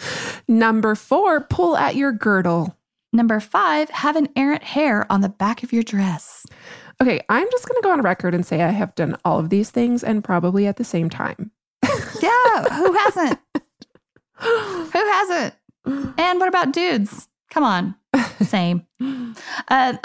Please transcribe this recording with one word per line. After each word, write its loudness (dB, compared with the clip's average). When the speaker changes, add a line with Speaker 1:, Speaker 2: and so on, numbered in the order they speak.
Speaker 1:
Number 2
four, 0
pull 0
at 0
your 0
girdle. 0
Speaker 2:
Number 2
five, 0
have -2
an 0
errant 0
hair 0
on 2
the 2
back -4
of -8
your 2
dress. -4
Speaker 1:
Okay, 2
I'm 2
just -4
gonna 0
go 4
on 2
record 0
and 0
say -2
I 2
have -2
done -2
all 2
of -2
these 2
things 0
and -2
probably 0
at -2
the -4
same -2
time. -8
<laughs> 0
Speaker 2:
Yeah, 4
who 2
hasn't? 2
<gasps> -14
Who -2
hasn't? 0
And 2
what 2
about 0
dudes? -2
Come 2
on. 0
Same. 0
<laughs> -8
Uh, 2